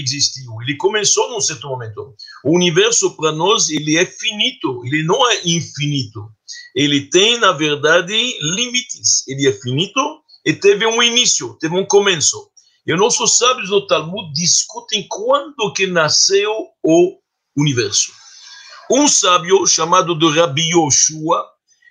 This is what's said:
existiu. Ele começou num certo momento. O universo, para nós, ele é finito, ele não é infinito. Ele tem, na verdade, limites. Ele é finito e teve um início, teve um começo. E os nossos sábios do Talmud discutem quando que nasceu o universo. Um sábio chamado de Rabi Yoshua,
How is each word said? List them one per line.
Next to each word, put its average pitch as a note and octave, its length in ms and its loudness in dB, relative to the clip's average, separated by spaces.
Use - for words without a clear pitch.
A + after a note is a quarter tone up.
existiu. B2+ 580 -6
Ele C#3 140 -6
começou G#3 540 0
num A#3 100 -8
certo D3 300 -6
momento. A#2+ 460 -10
O D3 100 2
universo, F3+ 600 2
para D#3 160 -2
nós, F3+ 380 0
ele D3+ 280 -2
é F3 80 2
finito, G#3+ 800 -6
ele D3+ 180 -2
não G#3+ 280 2
é G3+ 140 -2
infinito. C#3+ 840 -6
Ele C#3+ 340 0
tem, G#3+ 300 2
na G3 140 4
verdade, D#3 600 2
limites. A#3+ 840 -4
Ele C3+ 220 -2
é C3+ 60 2
finito D3 680 -4
e G#3+ 80 0
teve G3+ 320 2
um A3+ 180 0
início, A#3 560 0
teve D#3+ 160 -4
um F#3+ 100 0
começo. G3 640 2
E C#3+ 80 -2
os E3+ 60 0
nossos A3+ 380 2
sábios A#3+ 300 0
do G3 180 0
Talmud E3 460 -4
discutem F3+ 800 -4
quando B3 640 -2
que G3 140 -2
nasceu F#3+ 640 2
o F3 380 4
universo. B2+ 560 0
Um C4+ 200 4
sábio F3+ 580 2
chamado E3+ 500 2
de D#3 220 4
Rabi D#3+ 300 2
Yoshua, D#3 760 0